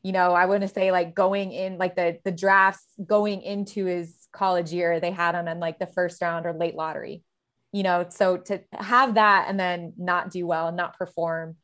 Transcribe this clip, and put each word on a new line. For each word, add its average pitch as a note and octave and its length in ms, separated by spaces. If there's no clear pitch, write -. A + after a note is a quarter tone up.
You F#3+ 100
know, F3+ 200
I F3+ 140
wanna G3 220
say, F#3+ 240
like, E3+ 220
going G3 380
in, F#3 260
like, F3+ 180
the, E3+ 280
the G3 80
drafts F#3+ 520
going G#3 380
into G3+ 440
his F3 460
college F3+ 400
year, E3+ 280
they F3 120
had E3+ 220
him E3+ 140
in, E3+ 120
like, E3 180
the F3+ 80
first F3 340
round E3+ 240
or E3+ 80
late D#3+ 220
lottery, D#3+ 480
you G3+ 100
know? F3+ 280
So F#3 260
to F#3+ 240
have A#3+ 420
that G#3 340
and G3 100
then F3 380
not F3+ 340
do F3 160
well, E3 260
not F3 260
perform, E3 640